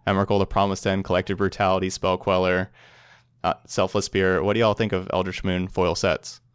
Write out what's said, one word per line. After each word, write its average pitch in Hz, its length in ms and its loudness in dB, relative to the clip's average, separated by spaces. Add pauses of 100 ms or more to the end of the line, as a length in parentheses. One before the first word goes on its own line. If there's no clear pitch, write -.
Emrakul, 101 320 2
the 95 80 2
Promised 98 400 0
End, 98 180 0
Collective 90 340 0
Brutality, 95 520 0
Spell 92 260 0
Queller, 92 540 0 (720)
uh, 90 120 0 (120)
Selfless 98 380 0
Spirit. 92 400 2
What 101 80 2
do 110 80 0
y'all 107 140 4
think 107 180 -2
of 92 200 -4
Eldritch 92 300 -2
Moon 90 240 0
foil 90 300 0
sets? - 440 -4 (140)